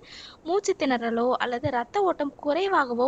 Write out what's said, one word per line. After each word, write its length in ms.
மூச்சு 320
திணறலோ 440
அல்லது 320
ரத்த 320
ஓட்டம் 240
குறைவாகவோ 640